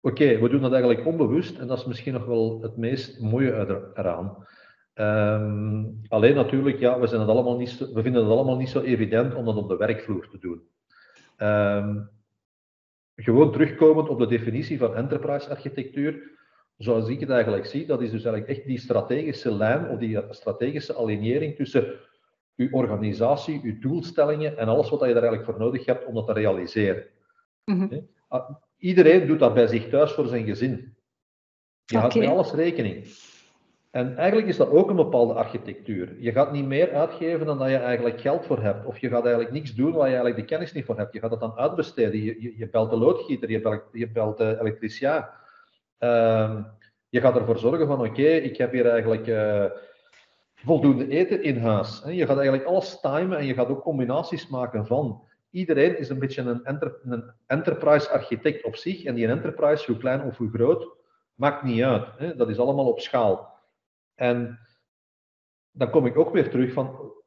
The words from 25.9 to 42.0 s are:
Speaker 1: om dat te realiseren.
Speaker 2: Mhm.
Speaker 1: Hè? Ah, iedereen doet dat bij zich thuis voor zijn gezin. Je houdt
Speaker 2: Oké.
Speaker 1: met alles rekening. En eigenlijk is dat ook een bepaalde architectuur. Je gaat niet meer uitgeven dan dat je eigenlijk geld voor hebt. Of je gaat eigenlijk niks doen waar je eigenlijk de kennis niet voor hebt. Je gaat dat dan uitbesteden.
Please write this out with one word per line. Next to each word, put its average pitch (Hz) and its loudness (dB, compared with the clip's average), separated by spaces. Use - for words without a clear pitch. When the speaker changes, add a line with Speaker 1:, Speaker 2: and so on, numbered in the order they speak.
Speaker 1:
om 117 -10
dat 110 -4
te 110 -2
realiseren. 98 0
Speaker 2:
Mhm. 190 0
Speaker 1:
Hè? 135 -8
Ah, - -6
iedereen 180 8
doet 156 2
dat 120 6
bij 117 6
zich 113 -2
thuis 147 4
voor 139 -2
zijn 117 -4
gezin. 107 -6
Je - -2
houdt 123 2
Speaker 2:
Oké. 220 4
Speaker 1:
met - 2
alles 180 2
rekening. 151 -2
En 127 -4
eigenlijk 196 2
is 180 -2
dat - 4
ook 160 6
een 196 0
bepaalde 131 4
architectuur. 104 -6
Je 117 -4
gaat 135 2
niet 143 -4
meer 139 2
uitgeven 160 -2
dan 147 -2
dat 131 -2
je 131 2
eigenlijk 120 -2
geld 143 -2
voor 117 -2
hebt. 104 -2
Of 123 -10
je 131 -4
gaat 117 0
eigenlijk 117 2
niks 143 -8
doen 131 2
waar 151 2
je 131 2
eigenlijk 123 0
de 107 -6
kennis 160 -6
niet 147 -8
voor 113 -4
hebt. 104 -6
Je 107 -10
gaat 113 -6
dat 113 -4
dan 113 -8
uitbesteden. 120 -2